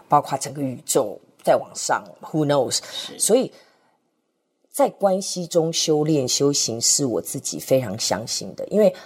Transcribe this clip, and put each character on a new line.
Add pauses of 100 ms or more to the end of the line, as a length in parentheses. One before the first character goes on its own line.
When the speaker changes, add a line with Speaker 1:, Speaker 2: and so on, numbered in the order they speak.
Speaker 1:
包
括
整
个
宇
宙， (240)
再
往
上， (180)
who
knows？ (120)
Speaker 2:
是。
Speaker 1:
所
以 (1200)
在
关
系
中
修
炼
修
行
是
我
自
己
非
常
相
信
的，
因
为 (100)